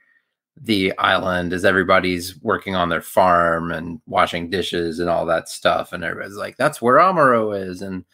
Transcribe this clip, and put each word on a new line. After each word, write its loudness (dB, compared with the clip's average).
the 0
island 0
as -4
everybody's 2
working -2
on 0
their -2
farm 2
and -8
washing -2
dishes -4
and -2
all 0
that -2
stuff. -2
And -10
everybody's -10
like, -10
"That's -2
where 4
Amuro 4
is." -8
And, -8